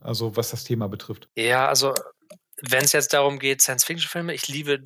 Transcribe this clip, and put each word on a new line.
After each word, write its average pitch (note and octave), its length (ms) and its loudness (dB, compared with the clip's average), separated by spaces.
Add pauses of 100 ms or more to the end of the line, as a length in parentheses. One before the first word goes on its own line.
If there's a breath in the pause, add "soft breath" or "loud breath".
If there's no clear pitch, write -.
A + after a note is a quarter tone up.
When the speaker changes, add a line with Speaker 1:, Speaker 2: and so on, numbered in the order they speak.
Speaker 1:
Also, A2+ 340 -4
was A#2 140 0
das - 140 -8
Thema A2+ 240 -2
betrifft. G2+ 480 -12
Speaker 2:
Ja, B2+ 320 4
also, C#3 260 2 (640)
wenn's C3 320 2
jetzt D3 200 2
darum C#3+ 260 4
geht, C3+ 240 0
Science-Fiction-Filme, E3 720 -2
ich - 140 -6
liebe C#3+ 380 -2